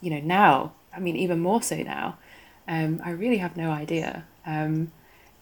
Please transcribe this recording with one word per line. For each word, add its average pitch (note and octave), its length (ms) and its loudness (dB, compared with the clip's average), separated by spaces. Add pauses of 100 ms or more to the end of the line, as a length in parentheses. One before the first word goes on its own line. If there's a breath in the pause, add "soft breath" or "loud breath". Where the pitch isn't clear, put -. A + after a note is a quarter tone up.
you F3+ 80 -2
know, D3 100 -2
now, D#3+ 520 4 (220)
I F3 60 -10
mean, F3 160 -2
even F3 240 0
more G3+ 220 2
so - 140 -4
now, - 420 -6 (500 soft breath)
um, D#3+ 360 0
I F3 60 -6
really G#3 280 0
have F3 180 -4
no E3 140 -2
idea. D#3 540 -4 (200)
Um, D#3 480 -2 (500 soft breath)